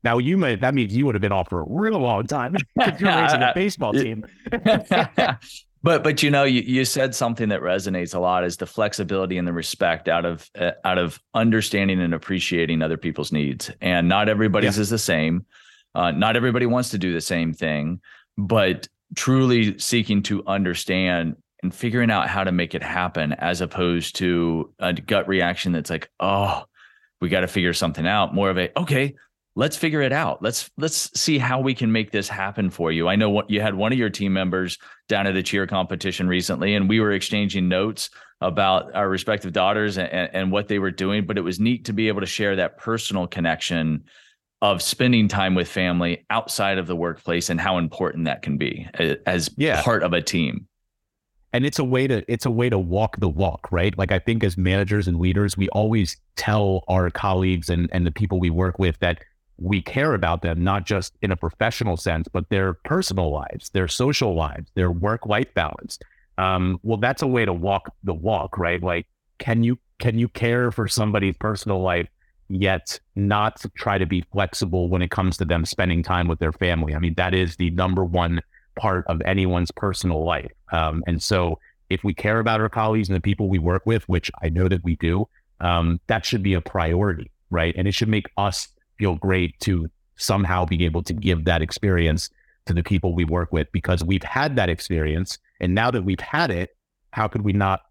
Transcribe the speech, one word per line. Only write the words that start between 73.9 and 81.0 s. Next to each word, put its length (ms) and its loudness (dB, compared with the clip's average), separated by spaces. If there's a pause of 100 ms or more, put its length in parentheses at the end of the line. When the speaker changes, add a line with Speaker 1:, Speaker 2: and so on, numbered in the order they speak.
Speaker 1:
to 80 2
be 260 0
flexible 600 0
when 100 2
it 100 0
comes 280 0
to 80 0
them 180 2
spending 380 0
time 260 0
with 100 0
their 140 0
family? 420 0
I 40 -2
mean, 160 0
that 180 0
is 240 0
the 140 0
number 340 0
one 380 0 (360)
part 280 0
of 180 -2
anyone's 460 2
personal 520 -2
life. 300 -2 (180)
Um, 360 0